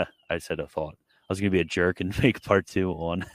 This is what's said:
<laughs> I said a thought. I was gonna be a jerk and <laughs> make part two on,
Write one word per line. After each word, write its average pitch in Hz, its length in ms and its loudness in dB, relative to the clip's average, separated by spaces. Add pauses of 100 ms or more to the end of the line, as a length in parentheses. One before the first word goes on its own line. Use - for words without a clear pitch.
<laughs> - 280 -10
I 85 80 -2
said 80 220 -6
a 73 80 -10
thought. 78 300 -8
I - 300 -20
was 98 120 -4
gonna 101 100 0
be 92 100 4
a 82 40 2
jerk 90 360 0
and 95 180 -4
<laughs> - 40 2
make 120 200 2
part 98 240 2
two 92 260 -2
on, 85 320 -4 (100)